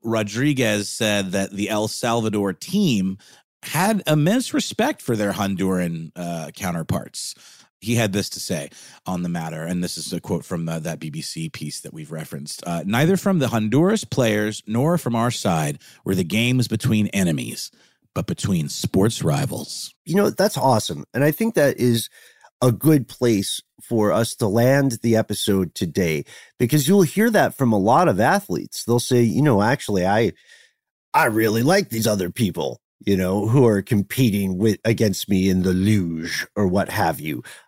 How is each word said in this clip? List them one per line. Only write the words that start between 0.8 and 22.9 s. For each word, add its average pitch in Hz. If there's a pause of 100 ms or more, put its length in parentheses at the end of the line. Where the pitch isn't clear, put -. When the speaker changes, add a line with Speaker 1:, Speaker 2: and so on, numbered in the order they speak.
Speaker 1:
said 104
that 98
the 98
El 107
Salvador 110
team 101 (440)
had 190
immense 156
respect 277
for 117
their 101
Honduran, 90
uh, 85
counterparts. - (460)
He 117
had 113
this 98
to -
say 73 (360)
on 90
the 87
matter, 80
and 90
this 90
is 85
a 85
quote -
from, 82
uh, 82
that 80
B 78
B 76
C 80
piece -
that -
we've 78
referenced. 73
Uh, 85
"Neither 143
from 190
the 131
Honduras 127
players 107
nor 139
from 120
our 117
side 78 (260)
were 95
the 92
games 117
between 107
enemies, 80 (440)
but 92
between 85
sports -
rivals." - (100)
Speaker 2:
You 165
know, -
that's -
awesome. 113 (100)
And 131
I 151
think 220
that 143
is 117 (540)
a 127
good 143